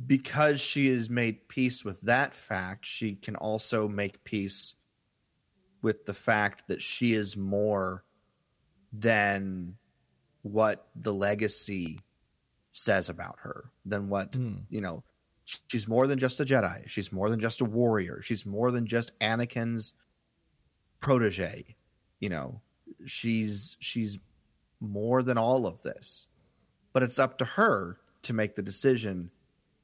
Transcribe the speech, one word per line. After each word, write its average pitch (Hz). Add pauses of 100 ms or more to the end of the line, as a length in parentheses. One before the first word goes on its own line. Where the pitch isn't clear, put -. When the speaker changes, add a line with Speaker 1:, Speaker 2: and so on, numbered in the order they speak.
Speaker 1:
because 139
she 139
has 120
made 117
peace 127
with 98
that 123
fact, 92
she 107
can 104
also 110
make 101
peace - (1080)
with -
the 101
fact 104
that -
she 117
is 101
more 98 (880)
than 101 (680)
what 107 (100)
the 110
legacy 98 (720)
says 98
about 90
her, - (140)
than 101
what, 98
Speaker 2:
Hmm. 120 (120)
Speaker 1:
you 107
know, 90 (640)
she's 107
more 117
than 139
just 127
a 147
Jedi. 113
She's -
more 98
than 113
just 110
a 131
warrior. 110
She's 107
more 107
than 120
just 117
Anakin's 117 (1080)
protege. 104 (440)
You 104
know, 78 (440)
she's, 107
she's 104 (640)
more 113
than 120
all 120
of 90
this, - (640)
but 131
it's 123
up 131
to 131
her 117 (240)
to -
make 107
the 104
decision 95 (540)